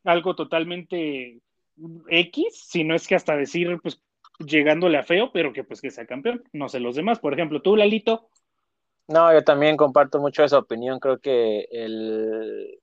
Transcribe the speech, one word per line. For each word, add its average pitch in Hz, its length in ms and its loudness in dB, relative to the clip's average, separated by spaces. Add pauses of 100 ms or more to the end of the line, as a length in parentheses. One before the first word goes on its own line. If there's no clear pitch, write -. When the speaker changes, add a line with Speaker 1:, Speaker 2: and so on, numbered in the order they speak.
Speaker 1:
algo 175 320 0
totalmente 160 1040 -6 (720)
X, 180 580 -2
si 170 160 -2
no 160 120 0
es 170 120 -4
que 190 80 2
hasta 160 200 0
decir, 170 460 -4
pues, - 200 -12 (380)
llegándole 151 580 2
a 135 60 -2
feo, 202 280 0
pero 156 200 -2
que, 131 120 -10
pues, - 180 -16
que 131 100 -10
sea 117 140 -16
campeón. 180 380 -6 (100)
No 143 160 -8
sé 127 100 -8
los 120 160 -6
demás. 196 240 -2
Por 151 140 -4
ejemplo, 151 280 -4
tú, 196 140 4
Lalito. 214 540 0 (760)
Speaker 2:
No, 165 240 6
yo 156 120 8
también 151 340 4
comparto 143 420 4
mucho 143 240 0
esa 143 140 4
opinión. 123 420 -4
Creo 131 200 -2
que 113 520 0
el, 110 1120 -8